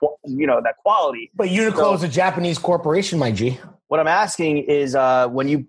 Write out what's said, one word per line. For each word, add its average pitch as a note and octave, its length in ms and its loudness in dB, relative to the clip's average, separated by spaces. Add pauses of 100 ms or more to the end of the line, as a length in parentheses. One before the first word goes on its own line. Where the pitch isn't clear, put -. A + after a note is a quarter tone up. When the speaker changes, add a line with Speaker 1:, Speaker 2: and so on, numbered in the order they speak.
Speaker 1:
qu-, D3 240 0
you C#3+ 220 -4
know, A#2+ 180 2
that A2+ 140 -4
quality. D3+ 560 0
Speaker 2:
But F#3+ 140 -2
Uniqlo G#3+ 280 0
Speaker 1:
So D#3 180 2
Speaker 2:
is E3 80 -2
a F3+ 60 -2
Japanese F3 480 0
corporation, E3+ 640 0
my B2+ 120 0
G. A#2 280 -2 (300)
Speaker 1:
What D#3 120 0
I'm D#3 80 2
asking E3+ 560 0
is, C#3+ 300 0
uh, B2+ 340 2
when C3+ 200 -2
you, D3 200 -2